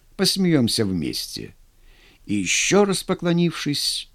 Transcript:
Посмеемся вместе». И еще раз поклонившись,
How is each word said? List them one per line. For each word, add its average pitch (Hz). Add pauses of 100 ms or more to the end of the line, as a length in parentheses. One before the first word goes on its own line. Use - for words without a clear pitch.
(160)
Посмеемся 160
вместе». 71 (720)
И 104
еще 165
раз 185
поклонившись, 170